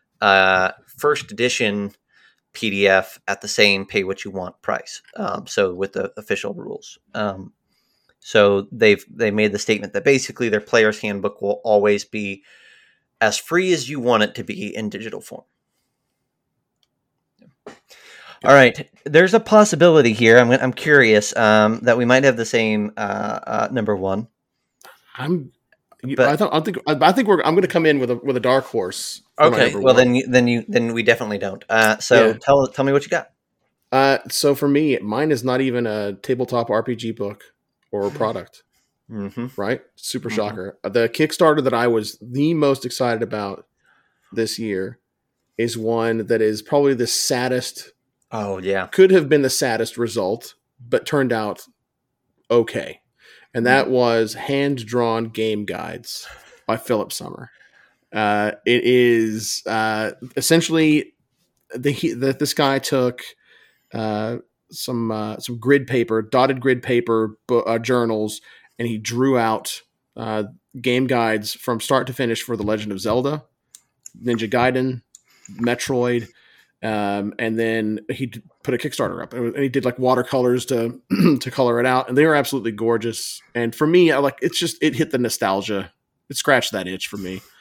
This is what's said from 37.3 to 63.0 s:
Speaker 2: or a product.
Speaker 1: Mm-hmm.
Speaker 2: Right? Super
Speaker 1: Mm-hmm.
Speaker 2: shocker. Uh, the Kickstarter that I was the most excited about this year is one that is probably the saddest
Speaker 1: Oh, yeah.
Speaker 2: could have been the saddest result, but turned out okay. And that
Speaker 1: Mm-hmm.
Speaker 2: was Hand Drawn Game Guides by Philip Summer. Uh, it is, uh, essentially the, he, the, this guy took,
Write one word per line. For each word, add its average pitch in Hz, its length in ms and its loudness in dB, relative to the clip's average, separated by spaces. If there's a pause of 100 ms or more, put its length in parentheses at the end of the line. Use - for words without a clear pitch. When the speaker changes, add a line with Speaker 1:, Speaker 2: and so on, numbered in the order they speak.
Speaker 2:
or 101 160 -2
a 101 40 -4
product. 107 520 -6 (480)
Speaker 1:
Mm-hmm. 110 360 -10 (100)
Speaker 2:
Right? 107 240 -4 (140)
Super - 340 -10
Speaker 1:
Mm-hmm. 107 60 -8
Speaker 2:
shocker. 104 480 -6
Uh, 101 60 -8
the 113 200 2
Kickstarter 156 540 2
that 127 100 0
I 120 140 0
was 110 340 -2
the 139 320 -2
most 143 320 0
excited 120 380 -2
about 101 420 -8 (640)
this 110 280 -4
year 101 400 -6 (580)
is 113 180 -2
one 113 520 -2
that 113 140 2
is 110 200 0
probably 143 320 0
the 120 140 -2
saddest - 840 -4 (400)
Speaker 1:
Oh, 101 280 -6
yeah. 95 260 -2
Speaker 2:
could 190 240 6
have 180 180 4
been 147 140 2
the 131 80 0
saddest 113 480 -4
result, 107 560 -4 (260)
but 120 280 -4
turned 135 260 0
out 104 320 -6 (840)
okay. 113 500 0 (540)
And 117 100 -2
that 131 200 4
Speaker 1:
Mm-hmm. - 100 -2
Speaker 2:
was 117 400 2
Hand 139 500 -4
Drawn 113 440 -2
Game 110 360 -4
Guides 82 640 -12 (400)
by 113 100 -2
Philip 110 340 -2
Summer. - 380 -14 (640)
Uh, 104 380 0 (160)
it 120 160 2
is, 113 800 0
uh, 110 460 -4 (260)
essentially 160 800 0 (600)
the, 127 140 -4
he, 139 240 -4
the, 135 200 -2
this 139 200 -4
guy 139 240 0
took, 127 460 -2 (680)